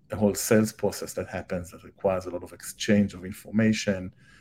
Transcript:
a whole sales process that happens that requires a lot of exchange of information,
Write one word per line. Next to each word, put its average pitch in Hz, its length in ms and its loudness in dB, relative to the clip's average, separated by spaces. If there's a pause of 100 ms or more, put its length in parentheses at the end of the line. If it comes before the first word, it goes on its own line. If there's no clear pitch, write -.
(100)
a 90 60 -6
whole 98 180 4
sales 110 380 4
process - 400 -4
that 98 160 -6
happens 90 420 -6
that - 140 -20
requires 92 400 -2
a 90 60 -8
lot 87 120 -8
of - 120 -16
exchange - 580 2
of 90 140 -12
information, 101 840 0 (300)